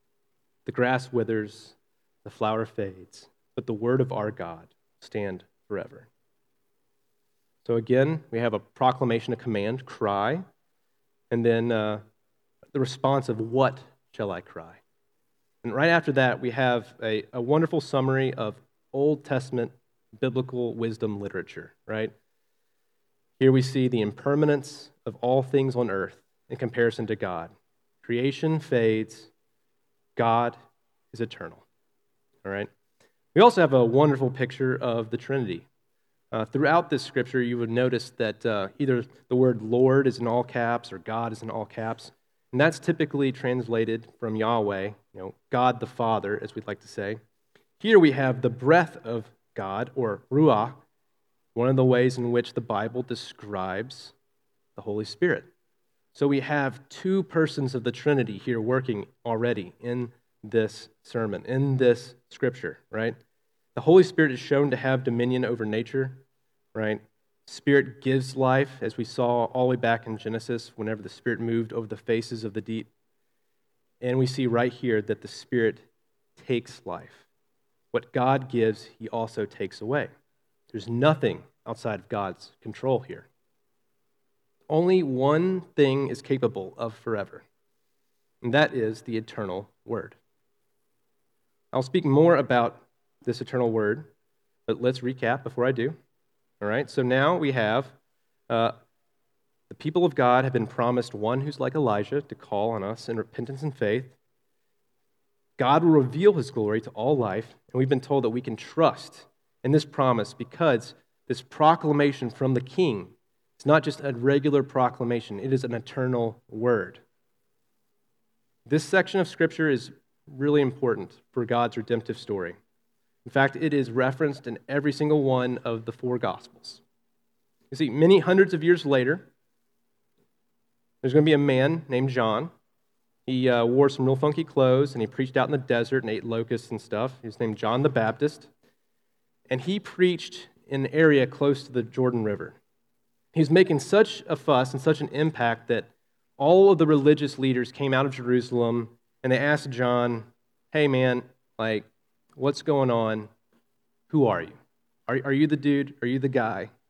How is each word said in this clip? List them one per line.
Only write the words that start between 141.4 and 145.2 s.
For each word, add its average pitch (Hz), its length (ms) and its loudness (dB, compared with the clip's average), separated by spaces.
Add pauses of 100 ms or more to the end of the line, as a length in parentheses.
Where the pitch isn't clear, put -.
to - 80 -18
the 123 100 0
Jordan 120 420 0
River. 98 300 -6 (800)
He 160 80 0
was 143 100 2
making 175 300 4
such 208 460 2
a 151 100 -4
fuss 131 360 2
and 135 100 -8
such 156 180 2
an 147 80 -4
impact 123 600 -2